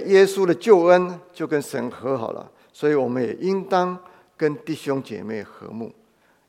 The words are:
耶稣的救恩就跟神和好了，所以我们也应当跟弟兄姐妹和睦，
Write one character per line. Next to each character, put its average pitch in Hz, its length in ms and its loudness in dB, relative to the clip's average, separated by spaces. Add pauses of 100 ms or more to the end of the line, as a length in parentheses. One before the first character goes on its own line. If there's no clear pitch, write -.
耶 190 200 8
稣 190 200 0
的 175 80 2
救 190 300 6
恩 180 360 4 (140)
就 160 140 -8
跟 147 140 -2
神 123 280 -8
和 123 280 -6
好 113 140 -6
了， - 180 -12 (220)
所 - 180 -2
以 151 40 2
我 131 140 0
们 127 140 -4
也 110 140 -2
应 190 280 -4
当 180 340 0 (400)
跟 151 260 -2
弟 156 120 -8
兄 135 260 -4
姐 101 220 -12
妹 107 180 -10
和 - 280 -18
睦， 113 240 -12 (560)